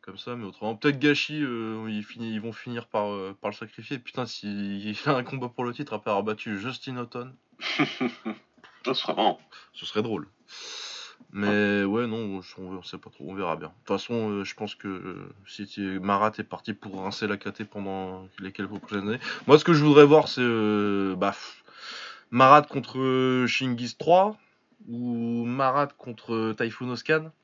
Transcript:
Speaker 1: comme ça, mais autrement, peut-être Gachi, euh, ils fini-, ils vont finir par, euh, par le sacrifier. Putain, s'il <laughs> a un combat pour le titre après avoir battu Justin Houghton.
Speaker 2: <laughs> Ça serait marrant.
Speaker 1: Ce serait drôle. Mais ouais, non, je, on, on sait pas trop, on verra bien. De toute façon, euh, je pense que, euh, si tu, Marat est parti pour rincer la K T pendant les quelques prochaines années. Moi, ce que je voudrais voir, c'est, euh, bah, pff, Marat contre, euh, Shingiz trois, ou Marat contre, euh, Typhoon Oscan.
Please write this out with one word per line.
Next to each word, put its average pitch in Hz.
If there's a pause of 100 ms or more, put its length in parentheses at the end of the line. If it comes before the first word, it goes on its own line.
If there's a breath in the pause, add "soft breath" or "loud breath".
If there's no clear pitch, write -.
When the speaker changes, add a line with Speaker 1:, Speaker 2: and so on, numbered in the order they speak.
Speaker 1:
comme 95
ça, 120
mais 110
autrement, 107
peut-être 143
Gachi, 147
euh, 110
ils 107
fini-, 113
ils 107
vont 113
finir 117
par, 104
euh, 95
par 104
le 107
sacrifier. 117
Putain, 123
s'il 101
<laughs> -
a 147
un 127
combat 127
pour 123
le 120
titre 143
après 107
avoir 101
battu 107
Justin 123
Houghton. 123 (280)
Speaker 2:
<laughs> -
Ça 131
serait -
marrant. 104 (340 loud breath)
Speaker 1:
Ce -
serait 107
drôle. 107 (1040 loud breath)
Mais 101
ouais, 113
non, 107
je, -
on, 95
on 90
sait -
pas -
trop, -
on 92
verra 90
bien. 76
De -
toute -
façon, 113
euh, 101
je -
pense 104
que, -
euh, 92 (160)
si -
tu, 95
Marat 101
est 107
parti -
pour 98
rincer 104
la 101
K 101
T 107
pendant 95 (120)
les 95
quelques 98
prochaines 101
années. 120 (260 loud breath)
Moi, 147
ce -
que 175
je 147
voudrais 147
voir, 151
c'est, 127
euh, 104
bah, 98
pff, - (680 loud breath)
Marat 131
contre, 135
euh, 131
Shingiz 123
trois, 190 (500 soft breath)
ou 117
Marat 135
contre, -
euh, 110
Typhoon 117
Oscan. 156 (120)